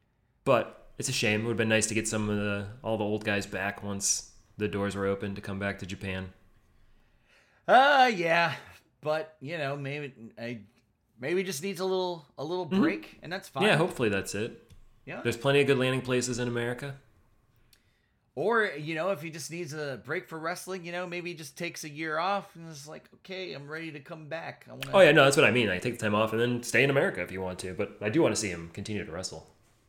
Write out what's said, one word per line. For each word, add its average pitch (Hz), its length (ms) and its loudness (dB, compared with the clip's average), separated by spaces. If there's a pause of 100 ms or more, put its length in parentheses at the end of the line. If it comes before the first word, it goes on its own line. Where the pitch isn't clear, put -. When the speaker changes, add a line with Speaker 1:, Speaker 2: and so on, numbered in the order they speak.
(440)
Speaker 1:
But - 540 0
it's 127 100 -4
a 127 60 -2
shame. 107 280 2
It - 40 -4
would've 113 120 -2
been 110 120 2
nice 110 180 4
to 107 60 -2
get 107 140 0
some 107 220 -2
of 104 60 0
the, 101 320 -2 (160)
all 110 140 -2
the 107 80 0
old 104 180 -2
guys 101 220 -2
back 98 360 -6
once 101 500 -4 (260)
the 104 100 -2
doors 98 280 -2
were 98 100 -2
open 98 300 -2
to 101 60 -12
come 98 160 -8
back 98 220 -4
to 98 60 -10
Japan. 95 480 -8 (1300)
Speaker 2:
Uh, 262 460 8
yeah, 170 400 2 (480)
but, 151 380 -4
you 156 180 -8
know, 143 200 -4
maybe, 139 360 -8 (240)
I, 117 220 -8 (600)
maybe 175 240 -2
just 165 200 -6
needs 190 160 -6
a 185 60 -4
little, 180 400 -2 (120)
a 135 60 -8
little 175 220 -4
Speaker 1:
Mm-hmm. 190 160 2
Speaker 2:
break, 311 420 -2
and 156 80 -12
that's 196 160 -10
fine. 156 160 -4
Speaker 1:
Yeah, 202 140 6
hopefully 143 320 2
that's 95 260 -2
it. 107 260 -6 (440)
Speaker 2:
Yeah. 175 160 -12
Speaker 1:
There's 117 160 -2
plenty 143 240 4
of 131 60 4
good 135 120 4
landing 127 220 0
places 123 380 0
in 123 100 -2
America. 120 460 -4 (1400)
Speaker 2:
Or, 214 280 2
you 156 300 -6
know, 175 160 -2
if 151 100 -4
he 165 80 -10
just 151 200 -12
needs 165 240 -8
a 143 320 -8
break 175 220 -6
for 165 100 -12
wrestling, 175 460 -8
you 170 80 -10
know, 180 160 -6
maybe 175 240 -8
he 156 60 -12
just 151 200 -14
takes 170 280 -8
a 156 40 -10
year 156 300 -6
off 190 380 -2
and 165 120 -16
is 143 160 -16
like, 160 200 -16 (140)
"Okay, 185 340 -10
I'm 143 160 -14
ready 160 240 -10
to 147 80 -14
come 156 260 -16
back. 156 420 -10
I 117 40 -16
wanna" 135 180 -10
Speaker 1:
Oh, 196 80 8
yeah, 160 140 12
no, 151 100 12
that's 135 140 6
what 143 80 8
I 107 60 8
mean. 113 180 4
Like, 90 120 0
take 117 160 -2
the - 80 -4
time 104 80 2
off 107 200 4
and 113 80 2
then 120 200 0
stay - 220 4
in 135 60 6
America 139 320 2
if 87 100 -8
you 92 100 -8
want 92 180 -6
to. 92 140 -8
But 101 280 -4
I 107 80 -2
do 151 120 2
wanna 113 140 4
see 101 140 -2
him 82 240 -8
continue 98 320 -6
to 80 40 -14
wrestle. 80 380 -10 (420)